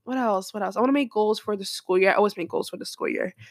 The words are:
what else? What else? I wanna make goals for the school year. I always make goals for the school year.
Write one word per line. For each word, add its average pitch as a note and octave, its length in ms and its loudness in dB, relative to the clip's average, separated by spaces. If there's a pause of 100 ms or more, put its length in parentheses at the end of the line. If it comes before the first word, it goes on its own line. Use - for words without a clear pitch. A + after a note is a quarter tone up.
what B3+ 140 -4
else? G#3 360 0
What G#3 100 -4
else? G3 120 -4
I G#3+ 60 0
wanna C4 120 4
make C#4 180 2
goals G#3+ 280 2
for G#3 160 -4
the F#3+ 100 -6
school - 320 0
year. F#3+ 140 6
I - 40 4
always G#3 220 4
make E3+ 120 -6
goals - 200 -4
for - 80 -12
the - 80 -10
school - 220 -6
year. - 260 -4 (180)